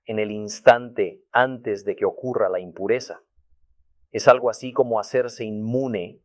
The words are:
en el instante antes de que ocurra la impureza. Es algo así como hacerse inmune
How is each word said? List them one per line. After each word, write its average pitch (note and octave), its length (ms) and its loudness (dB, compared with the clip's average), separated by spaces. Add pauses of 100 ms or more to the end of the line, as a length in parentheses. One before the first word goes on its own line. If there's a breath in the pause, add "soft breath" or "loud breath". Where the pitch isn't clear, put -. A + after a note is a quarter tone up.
en A2 160 -4
el G#2+ 120 -2
instante G#2+ 1000 2
antes A#2 540 0
de G2+ 100 -2
que - 80 -8
ocurra A2 460 0
la F#2 100 -2
impureza. F#2 640 -4 (880)
Es A2 160 -4
algo B2 220 6
así B2+ 240 -6
como A#2+ 260 0
hacerse A#2+ 460 -4
inmune G#2+ 800 -4